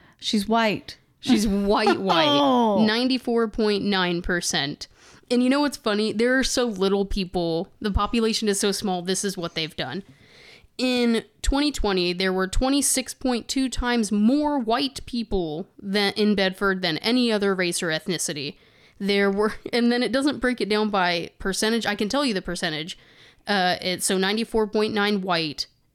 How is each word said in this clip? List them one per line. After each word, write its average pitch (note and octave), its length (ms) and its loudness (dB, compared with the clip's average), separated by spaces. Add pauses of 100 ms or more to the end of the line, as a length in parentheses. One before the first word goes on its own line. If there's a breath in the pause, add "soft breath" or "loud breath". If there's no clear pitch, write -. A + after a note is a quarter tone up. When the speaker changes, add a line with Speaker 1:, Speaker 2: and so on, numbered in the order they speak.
(200 soft breath)
Speaker 1:
She's G3+ 280 -2
white. A3 500 0 (220)
Speaker 2:
She's A3+ 280 2
white, G3+ 520 2
Speaker 1:
<laughs> - 20 -6
Speaker 2:
white. D#4 260 2
Speaker 1:
Oh. B3 580 4
Speaker 2:
Ninety-four A#3 640 0
point G#3 340 0
nine F3+ 380 0
percent. F3 680 -4 (440 loud breath)
And B3 100 4
you B3+ 80 4
know C#4 120 4
what's C#4+ 160 0
funny? G#3+ 340 0
There A#3 260 2
are C4 60 2
so B3 220 0
little G3 400 0
people. F3 720 -2
The G#3+ 120 -2
population A3 580 0
is G3+ 100 0
so G#3 120 0
small. F#3 300 -4
This F#3 220 -4
is G3 140 -4
what E3+ 180 -8
they've D#3+ 200 -6
done. D#3 280 -8 (760 loud breath)
In A#3+ 460 2 (180)
twenty C#4+ 300 2
twenty, F#3 420 0
there F#3 200 0
were F#3 140 0
twenty-six C4 680 0
point B3 340 -4
two C4 220 -2
times A#3+ 420 0
more C#4 480 2
white B3 460 -2
people F#3+ 600 -4 (140)
than, G3 320 0
in G#3 220 2
Bedford F#3+ 460 0
than E3 160 -2
any A#3+ 340 0
other G3+ 240 0
race F3 260 -2
or F3+ 60 -2
ethnicity. D#3 680 -4 (440 soft breath)
There G3+ 300 2
were, G#3 240 0 (100)
<laughs> - 100 -6
and A#3+ 180 4
then A#3+ 120 2
it G#3 80 0
doesn't C4+ 280 0
break B3 220 -2
it G3 80 -2
down G#3+ 200 2
by F3 400 0 (100)
percentage. G#3+ 460 0
I G3+ 100 -2
can G#3 140 -2
tell C#4 160 0
you A#3 80 0
the F#3 80 -2
percentage. E3+ 560 -6 (500 soft breath)
Uh, F#3 340 2
it's, F3+ 240 -4
so F#3+ 120 0
ninety-four G#3+ 500 0
point G#3+ 260 0
nine G3+ 280 0
white, E3 460 -2 (280)